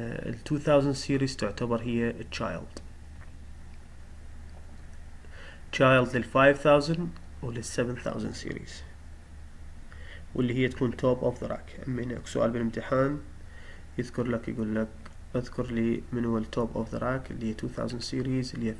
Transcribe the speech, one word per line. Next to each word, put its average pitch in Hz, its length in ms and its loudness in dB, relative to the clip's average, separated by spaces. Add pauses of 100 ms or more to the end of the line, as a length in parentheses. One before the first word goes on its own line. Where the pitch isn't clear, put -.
(280)
ال 110 80 -4 (120)
two 151 140 2
thousand 143 440 6
series 135 300 2
تعتبر 117 440 0
هي 117 320 2
تشايلد، - 640 -6 (3000)
تشايلد 131 440 8
لل 117 80 2
five 139 340 8
thousand 151 420 6 (420)
ولل 117 220 -4
seven 120 400 0
thousand 110 420 -2
series. - 260 -6 (1600)
واللي 120 200 2
هي 127 140 4
تكون 123 240 2
top 127 320 2
of 123 200 0
the 117 60 -6
rack. - 380 -6
أما 123 140 -2
هنا 120 220 -4
سؤال 117 260 2
بالامتحان 131 680 2 (800)
يذكر 120 280 -2
لك، 117 220 0
يقول 110 260 0
لك: 110 140 2 (480)
"اذكر 123 300 -2
لي 117 360 2 (100)
من 120 120 0
هو 117 140 2
ال 110 60 0
top 113 320 -2
of 113 180 -2
the 120 60 -2
rack 127 300 -2
اللي 113 200 -2
هي 110 40 -4
two - 260 -4
thousand 117 300 -4
series 131 440 0
اللي 117 160 0
هي 110 100 -6